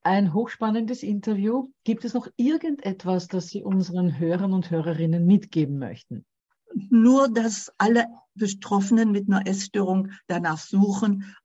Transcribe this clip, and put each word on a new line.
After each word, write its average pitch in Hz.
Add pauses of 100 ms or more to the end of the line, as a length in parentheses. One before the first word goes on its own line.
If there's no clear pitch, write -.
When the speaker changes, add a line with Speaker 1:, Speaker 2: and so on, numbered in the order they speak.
Speaker 1:
ein 190
hochspannendes 226
Interview. 208 (140)
Gibt 226
es 233
noch 240
irgendetwas, 202
das 175
Sie 202
unseren 180
Hörern 180
und 175
Hörerinnen 165
mitgeben 160
möchten? - (500)
Speaker 2:
Nur, 247
dass 220
alle 233 (280)
Betroffenen 208
mit 202
einer 196
Essstörung 190 (180)
danach 170
suchen, 196 (100)